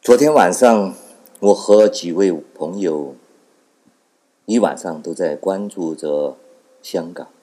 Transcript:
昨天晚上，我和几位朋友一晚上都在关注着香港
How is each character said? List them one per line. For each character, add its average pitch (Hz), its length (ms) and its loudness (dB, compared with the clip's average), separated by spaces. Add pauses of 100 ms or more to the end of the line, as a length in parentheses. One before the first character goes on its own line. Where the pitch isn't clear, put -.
昨 123 140 6
天 147 160 4
晚 95 180 4
上， 104 420 2 (460)
我 101 140 4
和 104 340 4
几 87 240 -4
位 92 180 0
朋 82 520 -8
友 73 340 -6 (1300)
一 113 160 -2
晚 82 180 0
上 80 240 -12
都 85 120 -10
在 80 200 -4
关 95 360 -6
注 82 260 -8
着 73 400 -6 (460)
香 85 320 -10
港 - 160 -18 (140)